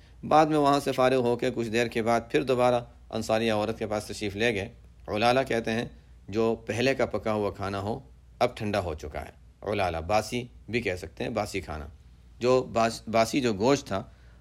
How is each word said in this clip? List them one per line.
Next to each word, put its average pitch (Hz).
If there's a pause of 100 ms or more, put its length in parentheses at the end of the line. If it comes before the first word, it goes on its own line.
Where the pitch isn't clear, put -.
(280)
بعد 151
میں 151
وہاں 143
سے 135
فارغ 131
ہو 120
کے 127
کچھ 117
دیر 117
کے 113
بعد 117
پھر 151
دوبارہ 123 (280)
انصاریہ 110
عورت 107
کے 110
پاس 107
تشریف 98
لے 113
گئے۔ 98 (380)
علالہ 117
کہتے 117
ہیں 117 (420)
جو 113 (100)
پہلے 123
کا 123
پکا 107
ہوا 101
کھانا 98
ہو، 110 (400)
اب 123
ٹھنڈا 104
ہو 87
چکا 76
ہے، - (300)
علالہ 95
باسی 107 (260)
بھی 117
کہہ 92
سکتے 90
ہیں، 135
باسی 104
کھانا۔ 76 (520)
جو 127
باس-، 113
باسی 113
جو 117
گوشت 120
تھا، 101 (380)